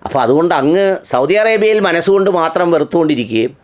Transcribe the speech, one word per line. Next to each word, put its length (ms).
അപ്പോൾ 200
അതുകൊണ്ട് 360
അങ്ങ് 240
സൗദി 280
അറേബ്യയിൽ 460
മനസ്സുകൊണ്ട് 420
മാത്രം 360
വെറുത്തുകൊണ്ടിരിക്കുകയും 800